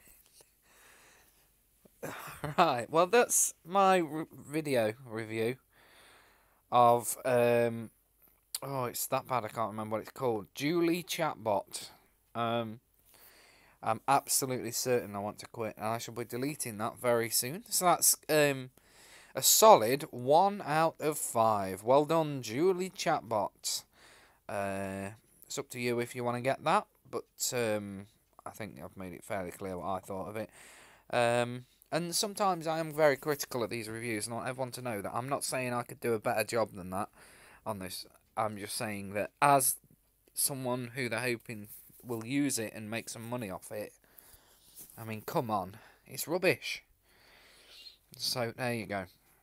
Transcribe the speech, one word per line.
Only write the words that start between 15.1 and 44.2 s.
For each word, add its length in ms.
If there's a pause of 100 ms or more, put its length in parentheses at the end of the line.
I 40
want 200
to 80
quit, 280
and 100
I 120
shall 160
be 100
deleting 540
that 200
very 320
soon. 380
So 180
that's, 300 (120)
um, 420 (640)
a 80
solid 680
one 540
out 340
of 200
five. 640
Well 240
done, 360
Julie 480
Chatbot. 920 (640)
Uh, 640 (360)
it's 120
up 120
to 100
you 200
if 140
you 100
wanna 160
get 240
that, 220 (240)
but, 420
um, 540 (400)
I 40
think 320
I've 140
made 160
it 120
fairly 260
clear 260
what 100
I 120
thought 300
of 80
it. 140 (600)
Um, 560 (260)
and 220
sometimes 520
I 120
am 140
very 240
critical 460
of 80
these 180
reviews, 380
and 80
I 40
want 100
everyone 240
to 100
know 200
that 120
I'm 140
not 160
saying 280
I 100
could 180
do 140
a 40
better 260
job 280
than 180
that 180 (560)
on 140
this. 280 (300)
I'm 220
just 180
saying 380
that 160 (100)
as 360 (580)
someone 600
who 140
they're 120
hoping 480 (360)
will 200
use 340
it 160
and 160
make 180
some 200
money 220
off 200
it, 220 (1080)